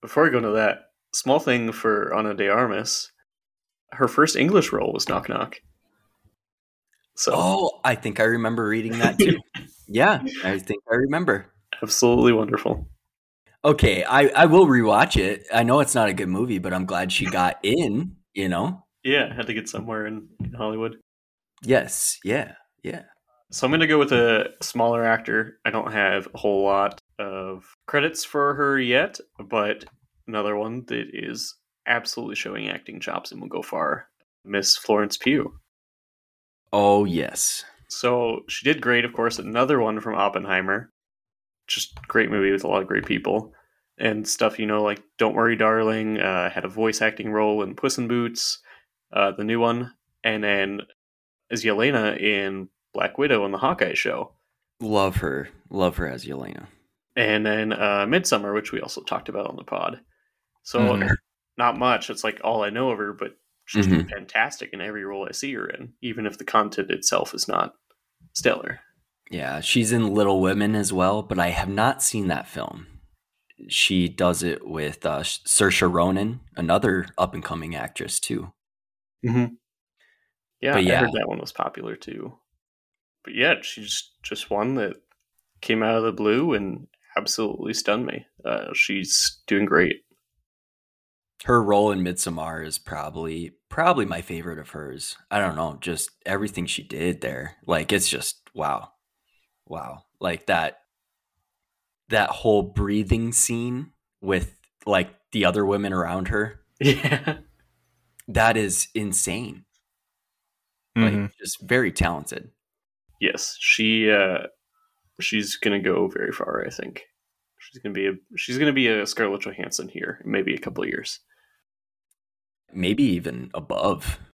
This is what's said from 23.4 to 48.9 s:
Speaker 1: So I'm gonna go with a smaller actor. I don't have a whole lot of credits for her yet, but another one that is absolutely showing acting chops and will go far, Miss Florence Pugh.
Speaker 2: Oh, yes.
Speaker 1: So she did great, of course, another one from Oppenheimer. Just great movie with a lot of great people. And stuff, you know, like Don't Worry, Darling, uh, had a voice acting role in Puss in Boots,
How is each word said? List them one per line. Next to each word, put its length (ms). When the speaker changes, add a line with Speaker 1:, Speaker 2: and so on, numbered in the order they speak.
Speaker 1:
So 160
I'm 40
gonna 160
go 120
with 140
a 380
smaller 420
actor. 640
I 40
don't 220
have 420
a 40
whole 260
lot 340
of 460
credits 380
for 300
her 260
yet, 380
but 460
another 300
one 300
that 260
is 420
absolutely 500
showing 340
acting 280
chops 320
and 120
will 60
go 140
far, 460
Miss 280
Florence 440
Pugh. 340
Speaker 2:
Oh, 320
yes. 600
Speaker 1:
So 600
she 160
did 160
great, 240
of 80
course, 260
another 400
one 220
from 140
Oppenheimer. 760
Just 280
great 220
movie 200
with 140
a 20
lot 140
of 80
great 160
people. 480
And 280
stuff, 320
you 60
know, 180
like 200
Don't 160
Worry, 220
Darling, 600
uh, 300
had 160
a 40
voice 340
acting 280
role 320
in 120
Puss 240
in 100
Boots, 520